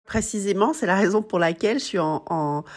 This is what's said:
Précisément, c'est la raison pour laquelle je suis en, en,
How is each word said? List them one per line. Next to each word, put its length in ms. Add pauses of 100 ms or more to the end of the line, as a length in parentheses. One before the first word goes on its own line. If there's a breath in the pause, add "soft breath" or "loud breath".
Précisément, 680
c'est 140
la 120
raison 260
pour 160
laquelle 400
je 40
suis 140
en, 300
en, 360 (140)